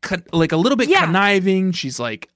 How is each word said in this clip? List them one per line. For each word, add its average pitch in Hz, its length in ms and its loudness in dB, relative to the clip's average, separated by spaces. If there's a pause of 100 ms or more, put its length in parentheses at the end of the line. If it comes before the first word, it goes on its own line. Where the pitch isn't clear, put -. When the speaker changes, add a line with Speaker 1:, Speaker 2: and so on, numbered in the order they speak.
Speaker 1:
but - 80 -10
Speaker 2:
con-, 175 140 -6 (100)
like, 165 180 2
a 160 60 0
little 240 180 2
bit 240 140 0
Speaker 1:
Yeah. 370 160 4
Speaker 2:
conniving. 190 680 2
She's, 135 280 -6
like, 113 360 -8